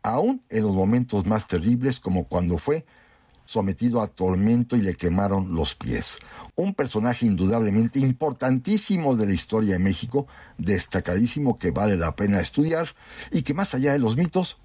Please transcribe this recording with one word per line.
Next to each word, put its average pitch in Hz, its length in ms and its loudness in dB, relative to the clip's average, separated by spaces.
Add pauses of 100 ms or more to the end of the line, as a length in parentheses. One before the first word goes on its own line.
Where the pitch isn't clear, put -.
aún 180 480 0
en 110 140 0
los 104 80 2
momentos 101 520 2
más 107 220 0
terribles, 120 520 0
como 92 260 -2
cuando 87 340 0
fue 156 260 -2 (640)
sometido 113 560 0
a 104 60 -4
tormento 104 680 2
y 120 60 4
le 98 140 0
quemaron 95 600 0
los 80 200 -2
pies. - 440 -6 (360)
Un 190 200 -2
personaje 120 520 0
indudablemente 107 760 2
importantísimo 135 1160 0
de 107 100 2
la 98 80 2
historia 107 400 0
de 90 40 0
México, 98 480 -2 (320)
destacadísimo, 101 1000 0
que 92 140 -2
vale 104 260 0
la 82 200 -2
pena 101 240 2
estudiar 160 540 0 (360)
y 156 120 -2
que 147 120 -4
más 196 200 -2
allá 139 180 2
de 143 60 2
los 113 180 0
mitos 175 480 -2